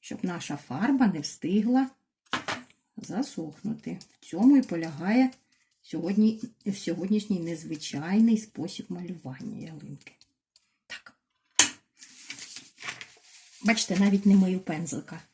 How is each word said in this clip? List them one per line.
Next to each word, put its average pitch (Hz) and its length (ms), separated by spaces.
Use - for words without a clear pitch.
щоб - 220
наша 175 340
фарба 240 500
не 165 140
встигла 214 680
засохнути. - 1000
В - 40
цьому 240 320
і 254 60
полягає 170 680
сьогодні, 202 580
сьогоднішній 196 640
незвичайний 165 960
спосіб - 500
малювання 175 720
ялинки. 143 540
Так. - 260
Бачите, 214 360
навіть 196 280
не 196 100
мию 185 240
пензлика. 165 600